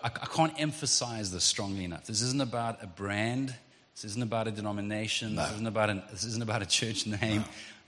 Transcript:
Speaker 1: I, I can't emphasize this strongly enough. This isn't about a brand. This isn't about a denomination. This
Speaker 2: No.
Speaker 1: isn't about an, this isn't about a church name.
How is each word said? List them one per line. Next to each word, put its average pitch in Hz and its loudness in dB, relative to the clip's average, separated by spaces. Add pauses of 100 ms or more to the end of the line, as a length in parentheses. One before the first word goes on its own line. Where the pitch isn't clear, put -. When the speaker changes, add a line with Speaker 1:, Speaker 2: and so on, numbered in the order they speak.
Speaker 1:
I, 123 0
I - -4
can't 160 4
emphasize 120 0
this 87 0
strongly 98 0
enough. 82 -6
This 110 0
isn't 127 2
about 117 -2
a 101 -10
brand. 107 0 (400)
This - -12
isn't 110 -2
about 113 0
a 110 0
denomination. 107 -2
This - 0
Speaker 2:
No. 107 -4
Speaker 1:
isn't 110 -2
about 107 4
an, 98 2
this - -4
isn't 117 -2
about 110 2
a 95 -2
church - 2
name. 107 2 (420)